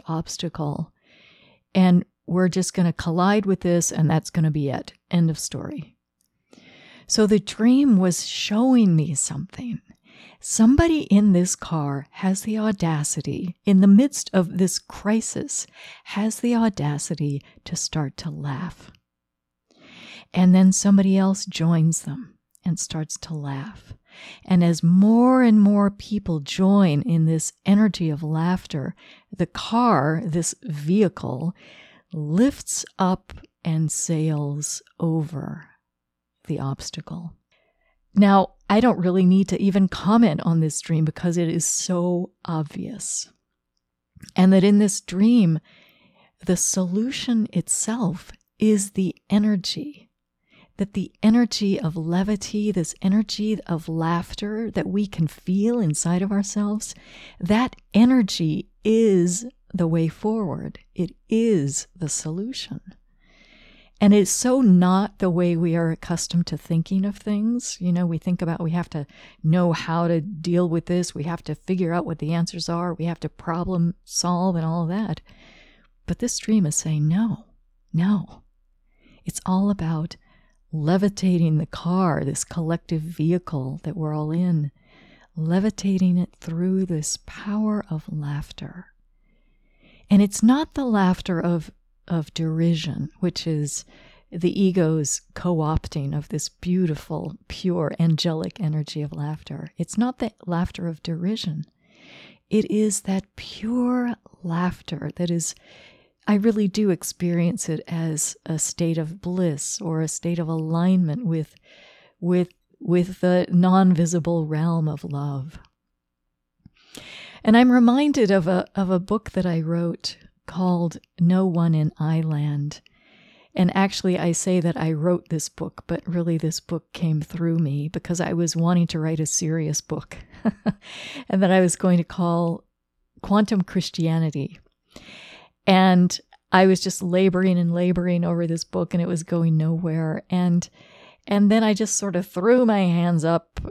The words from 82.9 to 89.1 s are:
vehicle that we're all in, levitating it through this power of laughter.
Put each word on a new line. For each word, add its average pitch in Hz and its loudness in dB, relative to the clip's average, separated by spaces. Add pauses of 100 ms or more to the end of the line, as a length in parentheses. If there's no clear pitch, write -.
vehicle 160 -4
that 160 -8
we're 156 -6
all 151 -4
in, 165 -2 (640)
levitating 185 0
it - -4
through 185 -2
this 156 -6
power 208 -4
of 160 -8
laughter. 147 -10 (1200)